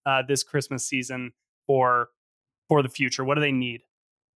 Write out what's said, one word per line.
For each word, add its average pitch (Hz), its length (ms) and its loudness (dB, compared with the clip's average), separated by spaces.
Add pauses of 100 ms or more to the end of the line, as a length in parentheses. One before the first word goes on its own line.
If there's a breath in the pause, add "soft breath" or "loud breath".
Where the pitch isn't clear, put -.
uh, 135 220 2
this 135 160 0
Christmas 135 420 -4
season 127 460 -6 (340)
for, 123 440 2 (580)
for 147 160 4
the 127 60 -4
future? 131 340 -4
What 135 120 0
do 151 60 2
they 143 120 0
need? 123 280 -4 (540)